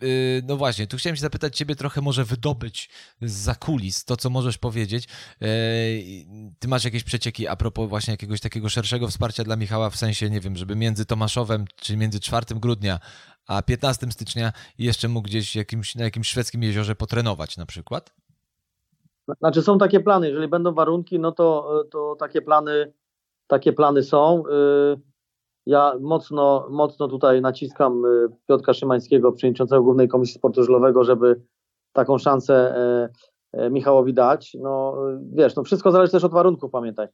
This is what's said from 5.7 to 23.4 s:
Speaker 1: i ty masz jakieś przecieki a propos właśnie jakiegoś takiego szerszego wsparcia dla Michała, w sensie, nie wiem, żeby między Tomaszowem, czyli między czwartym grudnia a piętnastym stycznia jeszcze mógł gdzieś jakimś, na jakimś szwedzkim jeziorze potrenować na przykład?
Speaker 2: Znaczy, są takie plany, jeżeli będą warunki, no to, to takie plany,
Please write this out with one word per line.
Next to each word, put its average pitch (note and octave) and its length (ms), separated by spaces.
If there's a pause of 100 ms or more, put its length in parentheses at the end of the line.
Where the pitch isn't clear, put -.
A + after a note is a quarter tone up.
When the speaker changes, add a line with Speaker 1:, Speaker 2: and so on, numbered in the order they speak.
Speaker 1:
i F#2 320 (340)
ty A#2+ 80
masz A#2+ 180
jakieś A#2 180
przecieki A2+ 440
a D#2+ 80
propos A2+ 340
właśnie G#2+ 240
jakiegoś G#2 280
takiego G#2+ 280
szerszego A#2+ 380
wsparcia A2+ 360
dla A2 120
Michała, A2 340
w G2 60
sensie, G#2+ 340
nie G#2 100
wiem, F#2+ 160
żeby F#2+ 200
między A2 300
Tomaszowem, A2 600 (100)
czyli G#2+ 240
między G#2+ 200
czwartym A2+ 400
grudnia G#2 400 (480)
a G2 140
piętnastym B2 500
stycznia A2+ 400 (280)
jeszcze A#2 280
mógł A2+ 200
gdzieś G#2 280
jakimś, G#2+ 400
na A#2 80
jakimś A2+ 240
szwedzkim A#2+ 360
jeziorze G#2+ 320
potrenować A2 600
na F2 80
przykład? - 480 (1300)
Speaker 2:
Znaczy, D#3+ 220
są G3+ 160
takie G3 220
plany, F#3+ 280
jeżeli D3+ 200
będą E3+ 260
warunki, E3 460
no D#3+ 120
to, D#3 420 (180)
to D3 280
takie D3+ 220
plany, D3+ 520 (540)